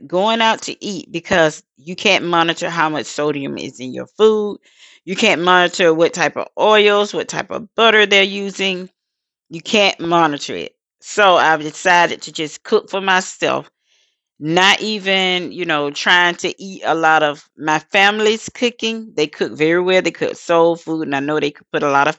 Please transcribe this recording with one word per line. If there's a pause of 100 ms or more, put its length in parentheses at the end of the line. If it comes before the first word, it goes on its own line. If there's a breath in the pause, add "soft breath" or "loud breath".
going
out
to
eat
because (140)
you
can't
monitor
how
much
sodium
is
in
your
food. (460 soft breath)
You
can't
monitor
what
type
of (100)
oils,
what
type
of
butter
they're
using. (600)
You
can't
monitor
it. (280)
So
I've
decided
to
just
cook
for
myself, (680)
not
even,
you
know,
trying
to
eat
a
lot
of (120)
my
family's
cooking.
They
cook
very
well.
They
cook
soul
food,
and
I
know
they
could
put
a
lot
of